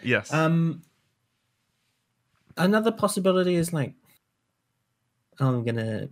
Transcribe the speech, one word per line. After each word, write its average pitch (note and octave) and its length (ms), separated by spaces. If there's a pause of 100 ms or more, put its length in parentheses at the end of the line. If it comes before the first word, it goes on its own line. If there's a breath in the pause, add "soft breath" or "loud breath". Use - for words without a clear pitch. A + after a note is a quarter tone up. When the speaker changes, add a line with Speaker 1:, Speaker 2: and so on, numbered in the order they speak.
Speaker 1:
Yes. A#2+ 300
Speaker 2:
Um, E3 480 (1800)
another G#3+ 340
possibility F#3 640
is, E3+ 180
like, C#3 200 (1500 soft breath)
I'm B2+ 240
gonna A2+ 480